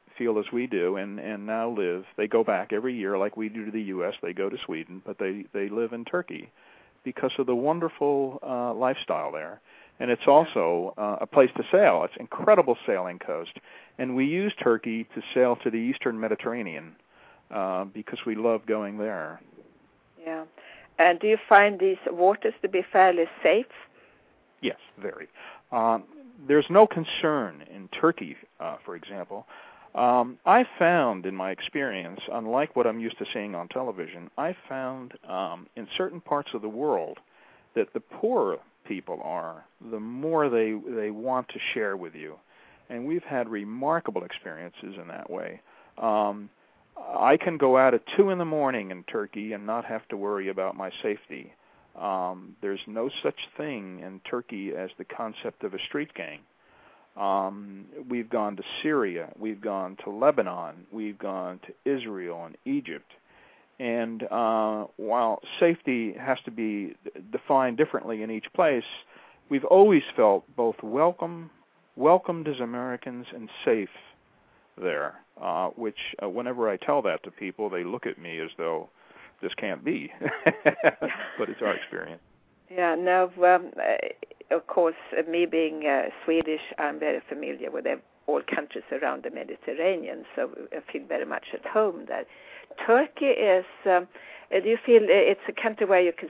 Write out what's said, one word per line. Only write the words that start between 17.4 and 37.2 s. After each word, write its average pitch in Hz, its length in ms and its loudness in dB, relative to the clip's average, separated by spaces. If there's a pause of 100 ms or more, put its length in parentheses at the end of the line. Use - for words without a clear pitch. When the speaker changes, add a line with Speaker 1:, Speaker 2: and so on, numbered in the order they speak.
Speaker 1:
uh, 95 340 -2
because 107 420 -10
we 113 80 -2
love 113 300 2
going 107 320 -2
there. 90 460 -6 (840)
Speaker 2:
Yeah. 160 200 -8 (540)
And 170 220 8
do 208 80 0
you 220 80 6 (140)
find 202 280 10
these 185 200 2 (120)
waters 190 520 4
to 190 60 -2
be 190 120 0 (100)
fairly 180 360 6 (160)
safe? 202 240 6 (960)
Speaker 1:
Yes, - 160 -2 (200)
very. - 300 -10 (420)
Um, 113 340 2 (420)
there's 143 220 6
no 202 180 10
concern 139 800 -2 (100)
in 95 140 -16
Turkey, 151 480 0 (240)
uh, 78 240 -8
for 95 120 -12
example. 98 500 -12 (480)
Um, 123 500 2
I 233 220 6 (120)
found 139 460 2
in 95 100 -4
my 95 160 -4
experience, 98 720 -6 (100)
unlike 117 460 -2
what 120 100 4
I'm 113 140 0
used 117 180 -6
to 107 140 -6
seeing 104 220 -6
on 87 140 -8
television, 87 680 -8
I 165 180 -4 (140)
found, 131 460 -10 (120)
um, 90 400 -6 (100)
in 113 200 -12
certain 175 240 -4
parts 143 320 -4
of 117 80 -6
the 107 80 -8
world 110 500 -2 (560)